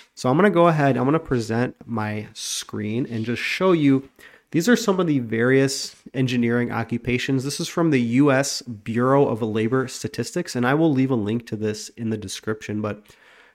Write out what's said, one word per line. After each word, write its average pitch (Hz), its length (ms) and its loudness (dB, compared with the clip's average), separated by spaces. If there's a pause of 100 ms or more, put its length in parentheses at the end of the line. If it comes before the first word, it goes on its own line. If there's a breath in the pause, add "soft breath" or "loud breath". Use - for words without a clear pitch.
(140 loud breath)
So 127 160 -2
I'm 139 60 2
gonna 202 140 4
go 170 180 4
ahead, 143 280 2
I'm 123 80 0
gonna 147 140 2
present 117 580 -2 (100)
my 107 460 -6
screen - 800 -6
and 110 140 -4
just 117 180 -4
show 190 300 2
you, 139 360 4 (420 loud breath)
these 170 160 0
are 240 100 6
some 196 220 0
of 180 80 0
the 147 120 0
various 127 760 0 (200)
engineering 120 580 0
occupations. 123 720 -2
This 143 160 -6
is 160 80 -6
from 170 220 0
the 131 100 4
U 127 320 4
S 139 300 -2
Bureau 123 640 2
of 110 140 -4
Labor 113 460 0
Statistics, - 680 -8
and 123 100 0
I 131 80 4
will 160 160 4
leave 131 200 2
a 131 40 0
link 113 340 -2
to 117 80 -6
this 107 340 -6
in 113 180 -8
the 110 80 -2
description, 107 640 -8
but 104 220 -6 (520 soft breath)